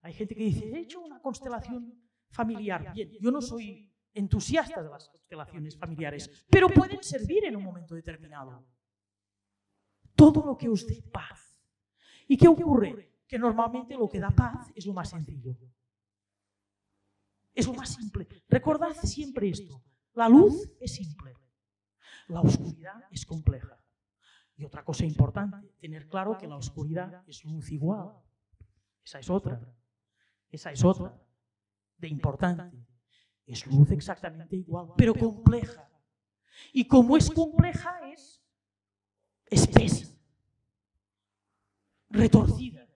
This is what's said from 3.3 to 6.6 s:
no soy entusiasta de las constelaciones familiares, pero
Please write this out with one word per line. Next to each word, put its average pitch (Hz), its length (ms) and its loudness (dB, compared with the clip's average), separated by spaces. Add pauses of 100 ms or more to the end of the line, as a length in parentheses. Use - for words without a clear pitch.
no 285 100 -2
soy 226 500 -14 (220)
entusiasta 269 720 -4
de 151 80 -14
las 143 180 -20
constelaciones 151 720 -16
familiares, 151 720 -12
pero 370 180 8